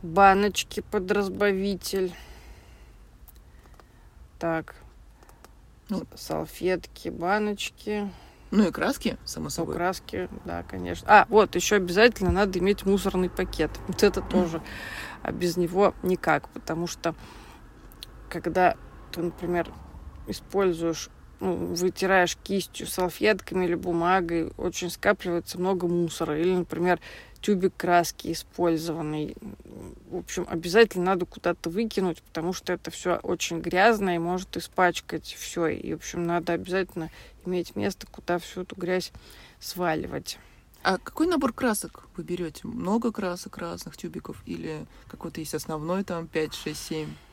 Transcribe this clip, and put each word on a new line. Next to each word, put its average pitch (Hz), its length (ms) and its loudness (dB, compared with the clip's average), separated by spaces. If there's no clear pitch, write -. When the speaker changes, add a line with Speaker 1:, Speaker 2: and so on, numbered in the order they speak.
Speaker 1:
баночки 196 760 6
под 190 220 -2
разбавитель. 190 1000 0
Так. 165 360 -2
Speaker 2:
Ну. 180 140 -2
Speaker 1:
С-, - 120 -16
салфетки, 165 840 -4
баночки. 208 1000 -2
Speaker 2:
Ну 196 160 6
и - 20 2
краски, - 540 -2
само 156 220 -8
Speaker 1:
Ну, 147 40 -6
Speaker 2:
собой. - 240 -4
Speaker 1:
краски, 180 540 -4
да, 170 180 -6
конечно. 180 460 -6
А, 202 200 10
вот, 202 280 6
еще 208 200 2
обязательно 190 540 4
надо 190 300 2
иметь 196 260 2
мусорный 185 420 2
пакет. 175 420 -2
Вот 185 140 2
это 196 180 6
Speaker 2:
Мгм. - 80 -8
Speaker 1:
тоже, 165 340 2
а - 100 -4
без 170 240 0
него 180 460 4
никак, 175 480 2
потому 165 360 -6
что, - 280 -4
когда 180 460 4
ты, 170 100 -4
например, 175 500 -2
используешь, 170 840 0
ну, 185 140 0
вытираешь 180 680 4
кистью, - 440 -4
салфетками 185 800 0
или 170 80 0
бумагой, 170 840 0
очень 175 340 -4
скапливается 180 680 0
много 185 300 2
мусора. 165 520 0
Или, 180 140 4
например, 175 440 2
тюбик 190 340 2
краски - 560 2
использованный. 156 1040 -2
В 185 60 -6
общем, 175 320 -6
обязательно 180 560 4
надо 180 220 2
куда-то - 440 -2
выкинуть, 190 520 0
потому 165 320 -4
что - 180 -6
это 175 180 -6
все - 320 -2
очень 170 380 -4
грязно 190 540 4
и 170 40 0
может 180 380 -4
испачкать 170 720 0
все. - 280 -2
И, - 260 -4
в 160 60 -4
общем, - 260 -4
надо 170 300 0
обязательно 180 560 -4
иметь 180 320 -4
место, 202 340 -2
куда - 280 -4
всю 180 240 -8
эту - 140 -10
грязь 180 360 -2
сваливать. - 800 -4
Speaker 2:
А 185 160 2
какой - 280 -2
набор 285 260 2
красок - 520 -2
вы 170 80 -8
берете? 170 420 -6
Много 220 460 0
красок 180 460 -6
разных, 170 380 -10
тюбиков? - 500 -10
Или 160 400 -6
какой-то - 320 -10
есть 151 140 -8
основной, 160 500 -2
там, 170 240 -6
пять, 156 260 -2
шесть, 151 320 -8
семь? 156 240 -4